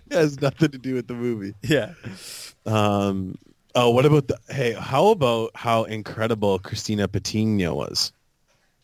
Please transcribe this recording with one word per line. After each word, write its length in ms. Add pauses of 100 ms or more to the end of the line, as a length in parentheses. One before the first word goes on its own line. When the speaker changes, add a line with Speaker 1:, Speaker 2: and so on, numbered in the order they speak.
Speaker 1:
It 40
has 280
nothing 300
to 60
do 180
with 120
the 60
movie. 480
Speaker 2:
Yeah. 320 (720)
Speaker 1:
Um. 720 (380)
Oh, 160
what 160
about 200
the, 120 (100)
hey, 240
how 360
about 440
how 300
incredible 760
Christina 500
Patino 680
was? 360 (720)